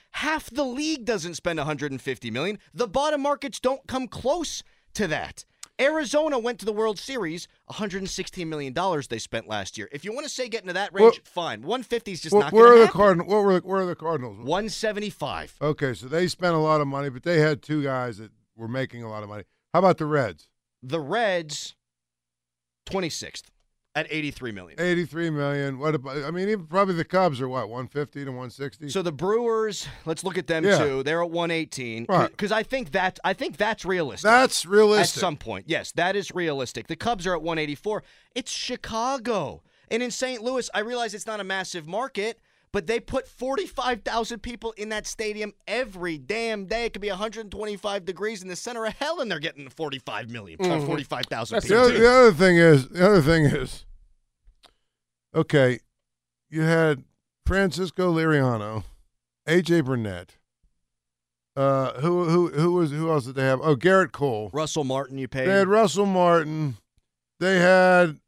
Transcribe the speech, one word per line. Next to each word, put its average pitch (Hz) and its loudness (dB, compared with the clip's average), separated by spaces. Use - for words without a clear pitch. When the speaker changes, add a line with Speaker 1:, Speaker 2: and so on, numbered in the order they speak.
Speaker 1:
Half 302 -6
the 277 -2
league 269 -6
doesn't 175 -4
spend 165 -4
a 139 -4
hundred 147 -6
and 131 -10
fifty 120 -8
million. 170 -4
The 226 -4
bottom 285 -2
markets 285 -4
don't 262 -2
come 254 -6
close - -4
to 208 -2
that. 139 -6
Arizona 294 0
went 233 -4
to 185 -10
the 214 -4
World 220 -2
Series, 180 -8
a - -16
hundred 196 -6
and 190 -8
sixteen 180 -8
million 143 -8
dollars 170 -2
they 113 -6
spent 107 -8
last 104 -8
year. 101 -10
If 147 -12
you 202 -10
wanna 285 -8
say 247 -8
get 214 -8
into 185 -8
that 185 -4
range, 220 8
Speaker 2:
What, - -20
Speaker 1:
fine. 139 -6
One 220 -6
fifty - -6
is 175 -10
just 160 -2
Speaker 2:
what, 208 8
Speaker 1:
not 156 -4
Speaker 2:
where 226 12
Speaker 1:
gonna 240 12
Speaker 2:
are 233 12
the 226 10
Speaker 1:
happen. 165 -2
Speaker 2:
Cardin-, 170 -4
what 208 2
were 190 4
the, 160 -10
where 190 -2
are 185 -2
the 175 -6
Cardinals? 123 -6
Speaker 1:
One 185 -2
seventy-five. 185 -6
Speaker 2:
Okay, 143 -2
so 117 -12
they 165 0
spent 170 0
a 156 2
lot 156 2
of 143 0
money, 139 -4
but 123 -12
they 170 2
had 151 2
two 151 -4
guys 123 -4
that 107 -18
were 113 -12
making 123 -6
a 113 -12
lot 107 -10
of 101 -14
money. 104 -12
How 165 4
about 185 4
the 156 -2
Reds? 135 -2
Speaker 1:
The 135 -6
Reds, 170 -4
twenty-sixth - -8
at 151 -4
eighty-three 143 -8
million. 92 -16
Speaker 2:
Eighty-three 170 -2
million. 143 -4
What 151 -2
about, 135 -8
I 147 -8
mean, 185 -4
even 202 -4
probably 190 0
the 165 -4
Cubs 175 2
are, 135 -4
what, 127 -6
one 123 -10
fifty 143 -8
to 135 -8
one 127 -10
sixty? 139 -12
Speaker 1:
So 185 -4
the 175 -4
Brewers, 220 -2
let's 160 -6
look 180 -6
at 180 -6
them 165 0
Speaker 2:
Yeah. 196 6
Speaker 1:
too. 135 0
They're 160 0
at 170 -4
one 170 -2
eighteen. 123 -6
Speaker 2:
Right. 160 2
Speaker 1:
'Cause 202 -4
I 220 0
think 226 -6
that, 185 -2
I 185 0
think 262 -8
that's 208 -2
realistic. 165 -4
Speaker 2:
That's 247 4
realistic. 208 4
Speaker 1:
At - -4
some 170 -2
point, 98 -10
yes, 151 -4
that 175 0
is 202 -6
realistic. 139 -4
The 165 -6
Cubs 214 -4
are 185 0
at 160 -2
one 165 -4
eighty-four. 156 -6
It's 254 -8
Chicago. 226 -6
And 233 -2
in 247 -4
Saint 254 -6
Louis, 254 -4
I 196 -2
realize 233 -4
it's 208 -12
not 214 -8
a 202 -6
massive 185 -6
market, 220 -6
but 190 -4
they 226 0
put - -6
forty-five 254 -4
thousand 226 -6
people 226 -10
in 208 -10
that 214 -8
stadium 214 -8
every 185 -6
damn 208 -6
day. 226 -6
It 220 -6
could 202 -12
be 208 -6
a 190 -4
hundred 214 -8
twenty-five 202 -8
degrees 190 -6
in 185 -14
the 185 -10
center 226 -8
of 214 -6
hell, 320 -6
and 233 -6
they're 196 -4
getting 143 -10
forty-five 123 -10
million, 101 -14
uh, 190 -2
Speaker 3:
Mm-hmm. 156 0
Speaker 1:
forty-five 147 -6
thousand 120 -4
Speaker 3:
That's - -2
Speaker 1:
people. 220 6
Speaker 2:
The 247 8
other, 233 2
the 233 8
other 247 10
thing 175 6
is, 156 10
the 180 4
other 196 8
thing 156 6
is, 135 0
okay, 135 2
you 156 -4
had 160 2
Francisco 180 0
Liriano, 127 2
A 170 4
J 165 2
Burnett. 107 -6
Uh, 135 0
who, 175 0
who, 170 2
who 160 0
was, 170 0
who 156 -4
else 143 0
did 131 -10
they 135 -2
have? 131 2
Oh, 156 4
Garrett 180 4
Cole. 107 -4
Speaker 1:
Russell 151 -4
Martin, 131 -4
you 131 -8
paid. 131 -4
Speaker 2:
They 190 2
had 196 4
Russell 202 4
Martin. 156 2
They 185 4
had 180 6